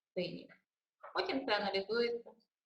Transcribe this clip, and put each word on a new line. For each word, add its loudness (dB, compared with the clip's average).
синім. -4
Потім 0
це 4
аналізується 0